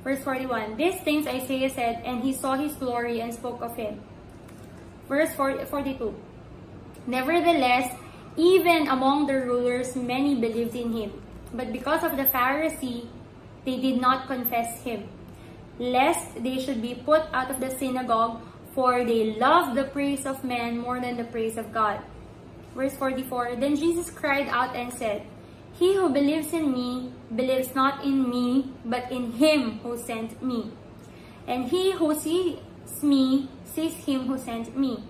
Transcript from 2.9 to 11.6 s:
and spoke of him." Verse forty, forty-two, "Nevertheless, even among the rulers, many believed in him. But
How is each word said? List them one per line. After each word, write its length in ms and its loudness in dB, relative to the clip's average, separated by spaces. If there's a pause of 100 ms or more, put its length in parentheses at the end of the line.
and 80 -6
spoke 320 -8
of 160 -8
him." 240 -6 (1040)
Verse 240 2
forty, 320 0
forty-two, 480 -4 (960)
"Nevertheless, 880 2 (400)
even 560 6
among 360 4
the 120 2
rulers, 560 0
many 400 2
believed 400 0
in 160 -2
him. 240 -4 (400)
But 160 -4